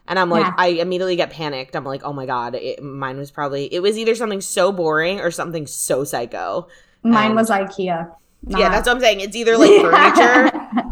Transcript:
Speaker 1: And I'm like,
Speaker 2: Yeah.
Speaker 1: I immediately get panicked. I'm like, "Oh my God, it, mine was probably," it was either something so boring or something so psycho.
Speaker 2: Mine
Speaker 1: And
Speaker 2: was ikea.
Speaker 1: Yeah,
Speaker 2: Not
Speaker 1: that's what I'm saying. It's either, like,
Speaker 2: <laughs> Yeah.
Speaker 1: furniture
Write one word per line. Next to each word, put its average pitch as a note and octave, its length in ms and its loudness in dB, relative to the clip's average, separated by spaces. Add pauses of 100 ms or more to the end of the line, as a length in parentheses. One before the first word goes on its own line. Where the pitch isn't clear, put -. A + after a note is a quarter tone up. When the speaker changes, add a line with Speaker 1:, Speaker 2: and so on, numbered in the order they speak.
Speaker 1:
And F3+ 100 -4
I'm F#3 120 0
like, E3+ 160 2
Speaker 2:
Yeah. F3+ 120 -2
Speaker 1:
I F3+ 100 2
immediately F3+ 500 -2
get E3+ 140 -2
panicked. C#3+ 440 -8
I'm D3+ 80 -8
like, C3+ 220 -8
"Oh C#3+ 80 -8
my C3+ 120 -10
God, B2 300 -6
it, - 260 -8
mine C3+ 360 -10
was C#3 120 -12
probably," C#3 440 -6
it F3 80 -4
was G#3 160 0
either A3+ 180 0
something G#3+ 260 -4
so F#3+ 300 0
boring E3+ 480 0
or E3+ 120 -2
something D#3+ 360 -8
so C#3 380 -4
psycho. A#2+ 640 -6 (360)
Speaker 2:
Mine A3+ 280 4
Speaker 1:
And A3 40 0
Speaker 2:
was A3+ 140 2
ikea. F#3 600 -4 (380)
Speaker 1:
Yeah, F#3+ 120 -4
Speaker 2:
Not F#3 120 4
Speaker 1:
that's G#3+ 160 0
what B3 80 2
I'm B3+ 60 -4
saying. G#3+ 180 4
It's G3+ 160 -8
either, A3+ 220 2
like, D#4 140 8
Speaker 2:
<laughs> G4+ 100 8
Yeah. - 320 6
Speaker 1:
furniture B3 800 2